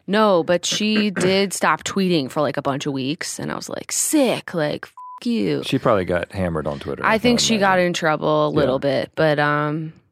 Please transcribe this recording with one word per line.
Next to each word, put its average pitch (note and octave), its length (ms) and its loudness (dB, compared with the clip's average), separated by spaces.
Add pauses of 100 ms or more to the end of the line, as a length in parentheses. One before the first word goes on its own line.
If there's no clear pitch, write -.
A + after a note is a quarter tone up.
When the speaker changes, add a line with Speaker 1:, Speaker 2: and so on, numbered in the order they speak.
Speaker 1:
No, G3 340 4
but F3 240 0
she G#3+ 440 0
Speaker 2:
<clears throat> F3+ 180 -2
Speaker 1:
did F#3+ 240 2
stop E3 320 0
tweeting F3 440 0
for, D#3 120 -4
like, C3+ 160 0
a C#3 60 -4
bunch C#3 220 -2
of D3 80 -4
weeks, C3+ 460 -6
and - 140 -6
I - 20 -4
was - 140 -10
like, - 240 -8
"Sick, B3 600 0
like, D3+ 320 -2
f-, - 60 -20 (320)
you." G3 400 0
Speaker 2:
She C#3 140 0
probably G#2+ 260 2
got - 280 -2
hammered E2 340 -2
on D2 140 -6
Twitter, C#2 260 -6
Speaker 1:
I G#3+ 80 4
Speaker 2:
I A3 40 0
Speaker 1:
think A#3+ 200 2
Speaker 2:
can - 80 0
Speaker 1:
she A3+ 120 0
got F#3+ 160 4
Speaker 2:
imagine. F3+ 120 4
Speaker 1:
in F3 60 0
trouble D3+ 560 0
a - 20 0
little C#3 320 2
Speaker 2:
Yeah. C3+ 200 0
Speaker 1:
bit, - 120 -8
but, D3+ 240 2
um, D3 540 0 (200)